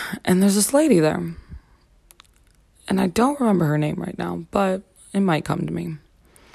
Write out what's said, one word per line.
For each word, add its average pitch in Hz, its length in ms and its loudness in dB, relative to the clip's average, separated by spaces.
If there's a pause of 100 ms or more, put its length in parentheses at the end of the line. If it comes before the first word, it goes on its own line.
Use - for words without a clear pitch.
(240)
And 185 180 2
there's 196 120 4
this 208 180 0
lady 277 260 4
there. 165 360 0 (1500)
And 190 120 0
I 190 80 0
don't 254 300 0
remember 196 280 2
her 151 100 2
name 151 200 -2
right - 200 -10
now, 175 340 -8
but 196 320 0 (300)
it 196 80 0
might 180 240 0
come - 220 -4
to 156 60 -6
me. 170 240 -6 (580)